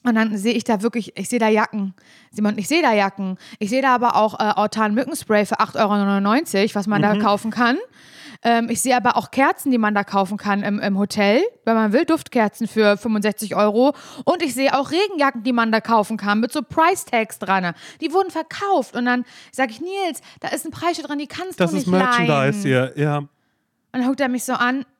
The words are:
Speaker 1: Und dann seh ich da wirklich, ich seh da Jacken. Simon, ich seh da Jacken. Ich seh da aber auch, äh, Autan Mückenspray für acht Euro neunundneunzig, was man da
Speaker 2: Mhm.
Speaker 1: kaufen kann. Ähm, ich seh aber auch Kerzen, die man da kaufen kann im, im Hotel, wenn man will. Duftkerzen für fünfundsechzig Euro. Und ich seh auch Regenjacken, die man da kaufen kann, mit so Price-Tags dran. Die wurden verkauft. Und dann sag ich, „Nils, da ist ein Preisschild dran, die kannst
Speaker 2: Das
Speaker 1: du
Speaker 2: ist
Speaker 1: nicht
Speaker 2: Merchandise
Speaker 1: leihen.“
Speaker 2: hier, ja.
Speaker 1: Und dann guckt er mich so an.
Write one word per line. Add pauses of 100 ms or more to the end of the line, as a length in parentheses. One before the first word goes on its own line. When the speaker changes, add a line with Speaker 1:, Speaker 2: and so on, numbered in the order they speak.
Speaker 1:
Und
dann
seh
ich
da
wirklich,
ich
seh
da
Jacken. (380)
Simon,
ich
seh
da
Jacken. (220)
Ich
seh
da
aber
auch,
äh,
Autan
Mückenspray
für
acht
Euro
neunundneunzig,
was
man
da
Speaker 2:
Mhm.
Speaker 1:
kaufen
kann. (640)
Ähm,
ich
seh
aber
auch
Kerzen,
die
man
da
kaufen
kann
im,
im
Hotel, (200)
wenn
man
will.
Duftkerzen
für
fünfundsechzig
Euro. (300)
Und
ich
seh
auch
Regenjacken,
die
man
da
kaufen
kann,
mit
so
Price-Tags
dran. (280)
Die
wurden
verkauft.
Und
dann (260)
sag
ich,
„Nils, (180)
da
ist
ein
Preisschild
dran,
die
kannst
Speaker 2:
Das
Speaker 1:
du
Speaker 2:
ist
Speaker 1:
nicht
Speaker 2:
Merchandise
Speaker 1:
leihen.“
Speaker 2:
hier,
ja.
Speaker 1:
Und (600)
dann
guckt
er
mich
so
an. (140)